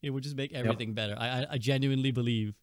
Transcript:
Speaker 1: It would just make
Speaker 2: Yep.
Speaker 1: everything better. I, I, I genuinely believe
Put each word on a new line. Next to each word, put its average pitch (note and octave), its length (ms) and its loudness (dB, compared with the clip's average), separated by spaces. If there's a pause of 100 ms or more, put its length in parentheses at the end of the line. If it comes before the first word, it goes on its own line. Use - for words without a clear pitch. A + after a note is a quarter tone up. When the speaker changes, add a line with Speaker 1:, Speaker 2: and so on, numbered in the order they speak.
Speaker 1:
It D3 80 -4
would C3+ 140 -2
just C#3+ 120 -8
make C3+ 160 -4
Speaker 2:
Yep. B2+ 140 -2
Speaker 1:
everything A2 280 0
better. G#2+ 240 -2
I, A#2 120 -2
I, B2+ 220 0
I C#3+ 60 -2
genuinely C3+ 540 2
believe A#2 500 0